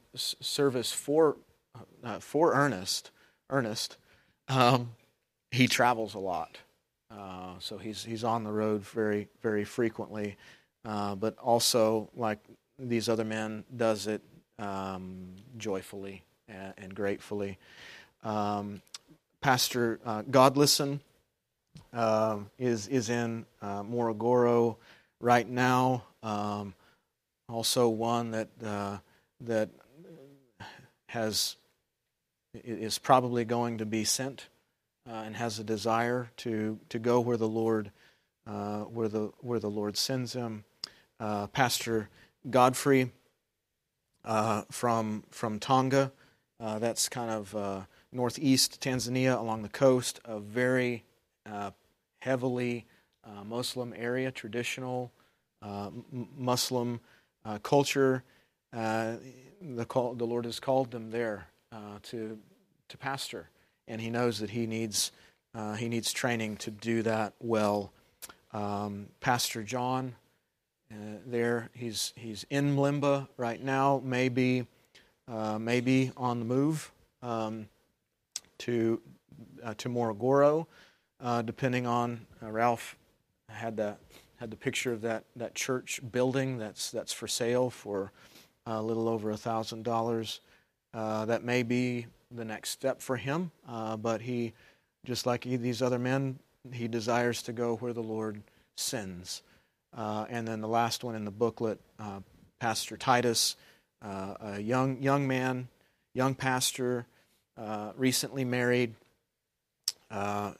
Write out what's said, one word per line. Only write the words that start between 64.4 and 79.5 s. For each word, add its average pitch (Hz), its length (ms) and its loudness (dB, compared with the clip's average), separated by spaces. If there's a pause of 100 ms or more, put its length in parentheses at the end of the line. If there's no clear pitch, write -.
he 117 160 -2
needs, 110 440 -2 (440)
uh, 107 200 -6
he 117 140 -4
needs 117 240 -2
training 113 460 -2
to - 120 -8
do 113 320 0
that 110 380 0
well. 104 520 2 (600)
Um, 104 560 -6 (120)
Pastor 120 420 0
John, 127 520 -4 (800)
uh, 107 340 -12
there, 117 480 0
he's, 117 400 -6
he's 110 340 -12
in 143 280 2
Mlimba 139 500 2 (100)
right 117 260 -4
now, 135 420 4
maybe, 127 640 2 (600)
uh, 110 320 -2
maybe 123 580 2
on 123 220 -2
the 117 60 -4
move, 143 480 0 (300)
um, 110 460 -4 (920)
to, 113 440 0 (640)